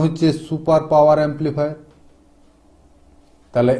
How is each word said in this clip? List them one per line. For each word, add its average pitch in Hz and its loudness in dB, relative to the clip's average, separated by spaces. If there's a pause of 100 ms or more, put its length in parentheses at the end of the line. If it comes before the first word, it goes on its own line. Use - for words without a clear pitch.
হচ্ছে 160 0 (200)
super 160 0 (120)
power 151 4
amplifier। 147 -4 (1800)
তাহলে 123 2